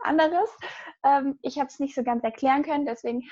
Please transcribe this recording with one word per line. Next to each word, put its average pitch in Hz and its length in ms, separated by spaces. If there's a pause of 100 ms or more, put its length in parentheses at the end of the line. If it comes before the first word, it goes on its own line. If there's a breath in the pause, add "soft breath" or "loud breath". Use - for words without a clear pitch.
anderes. 320 480 (520 loud breath)
Ähm, 277 380
ich 254 180
habe 269 100
es - 100
nicht 277 160
so 254 80
ganz 240 200
erklären 269 400
können, 294 220
deswegen, 240 480